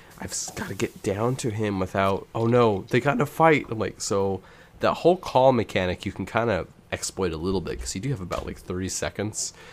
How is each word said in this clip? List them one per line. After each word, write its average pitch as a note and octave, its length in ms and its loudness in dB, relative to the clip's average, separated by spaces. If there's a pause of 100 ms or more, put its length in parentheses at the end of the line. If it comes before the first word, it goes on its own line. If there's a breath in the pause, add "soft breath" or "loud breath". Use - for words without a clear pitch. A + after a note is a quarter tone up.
(180 soft breath)
I've - 120 -10
s-, - 260 -8
gotta G3+ 180 -8
get - 280 -6
down A2 340 0
to B2 140 -4
him G#2 280 -2
without, G2 560 0
oh A2+ 120 0
no, A#2 420 4
they B2+ 120 2
got C#3 160 2
in - 40 0
a C#3+ 60 0
fight." D#3+ 440 4
I'm A2 80 -6
like, - 220 -6
so G2 400 0 (400 soft breath)
that - 140 2
whole F3 220 4
call C3 360 4
mechanic F#2+ 540 0
you F#2+ 60 -4
can G2 140 -6
kinda G#2+ 400 0 (260)
exploit F#2 420 -2
a D#2 40 -6
little F#2 220 0
bit, C#2 200 -6
'cause - 140 -8
you F#2+ 60 -6
do A#2 100 -6
have A2+ 120 -4
about, - 240 -4
like, - 120 -10
thirty F#2 300 -6
seconds. - 640 -4 (200 loud breath)